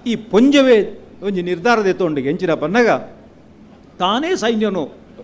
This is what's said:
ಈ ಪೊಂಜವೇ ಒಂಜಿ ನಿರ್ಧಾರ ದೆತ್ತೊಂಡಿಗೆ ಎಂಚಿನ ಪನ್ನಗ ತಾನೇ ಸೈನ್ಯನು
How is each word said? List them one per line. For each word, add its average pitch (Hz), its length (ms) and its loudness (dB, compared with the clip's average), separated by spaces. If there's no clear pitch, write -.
ಈ 233 80 -2
ಪೊಂಜವೇ 254 920 2
ಒಂಜಿ 190 180 -4
ನಿರ್ಧಾರ 180 400 0
ದೆತ್ತೊಂಡಿಗೆ 165 480 -2
ಎಂಚಿನ 170 240 -2
ಪನ್ನಗ 190 360 0
ತಾನೇ 254 360 -2
ಸೈನ್ಯನು 214 540 -2